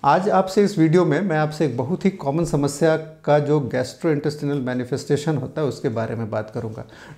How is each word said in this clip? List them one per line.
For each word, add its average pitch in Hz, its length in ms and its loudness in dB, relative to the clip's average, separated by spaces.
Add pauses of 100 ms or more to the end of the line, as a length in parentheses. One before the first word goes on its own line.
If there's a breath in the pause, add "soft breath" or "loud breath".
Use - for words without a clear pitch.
आज 175 240 4
आपसे 190 360 2
इस 202 140 0
वीडियो 160 260 6
में 156 160 2
मैं 180 160 0
आपसे 151 300 0
एक 120 100 -2
बहुत 131 280 -4
ही 190 60 4
कॉमन 156 340 -2
समस्या 156 520 2
का 147 420 0
जो 147 220 2
गैस्ट्रोइंटेस्टाइनल 143 960 -2
मैनिफेस्टेशन 127 800 -2
होता 123 240 -6
है 151 60 0
उसके 127 220 -4
बारे 113 260 -4
में 110 160 -6
बात 107 240 -4
करूँगा। 113 300 -8 (340 loud breath)